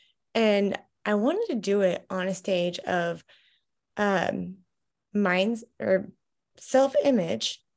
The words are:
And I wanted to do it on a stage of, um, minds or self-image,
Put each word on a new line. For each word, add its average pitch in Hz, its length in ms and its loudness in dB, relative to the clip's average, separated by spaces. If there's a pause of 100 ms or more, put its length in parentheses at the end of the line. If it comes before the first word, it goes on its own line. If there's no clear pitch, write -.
(340)
And 202 420 2 (300)
I 208 80 0
wanted 302 360 0
to 294 60 -2
do 202 260 0
it 180 280 0
on 185 180 -4
a 190 60 -2
stage 180 460 -2
of, 170 440 -4 (720)
um, 190 640 -2 (560)
minds 202 500 0 (160)
or 190 320 0 (460)
self-image, 262 1040 0 (140)